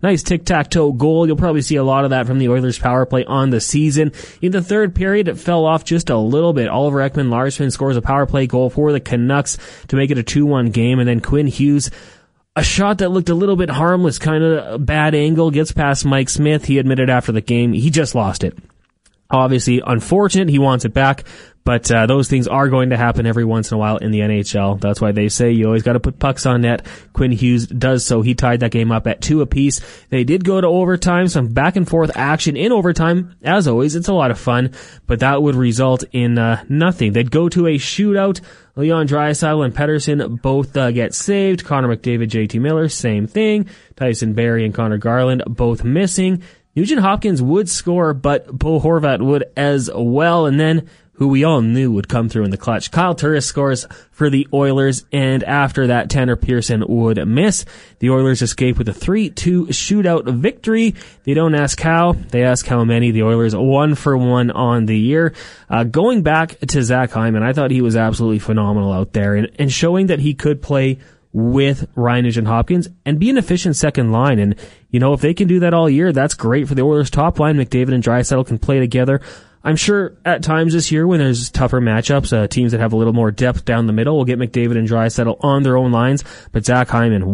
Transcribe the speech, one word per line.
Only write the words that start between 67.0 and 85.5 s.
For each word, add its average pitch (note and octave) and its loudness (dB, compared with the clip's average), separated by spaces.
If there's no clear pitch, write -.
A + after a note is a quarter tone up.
Hyman, A2+ 0
I A#2+ 0
thought C3+ 0
he B2+ 0
was A2+ 2
absolutely A2+ 0
phenomenal G#2 0
out F#2+ -4
there G2+ 0
and, G#2 -2
and C#3+ 0
showing F3 0
that E3 0
he D3 0
could C#3+ -2
play C3+ -2
with C3+ 0
Ryan B2 2
Nugent-Hopkins A#2 0
and D3+ 0
be G#3 2
an C4+ 2
efficient F3+ 0
second C3 0
line. B2 4
And, G2+ 2
you B2 2
know, C3+ 4
if B2 -2
they D3+ 2
can F3+ 0
do F3+ 4
that F3 2
all E3 4
year, D#3+ 2
that's C#3 0
great B2+ -2
for C#3 -2
the C3 0
Oilers' D3 2
top D#3+ 0
line. D#3 4
McDavid B2+ 0
and A#2+ 0
Draisaitl B2 0
can A#2 -4
play C3+ 0
together. B2+ 0
I'm D#3 0
sure G3+ -2
at F3 0
times D#3+ 2
this E3 0
year D#3+ 2
when F3+ 2
there's B2+ 0
tougher B2+ 0
matchups, A#2+ 0
uh, G#2 0
teams B2 0
that A#2 0
have A2+ 0
a A2 0
little A2+ 2
more A2+ 2
depth B2 -2
down A#2 0
the G#2+ 0
middle C3+ 0
will C3 0
get B2 -2
McDavid A#2+ -2
and A2+ 0
Draisaitl A2+ 0
on C#3 2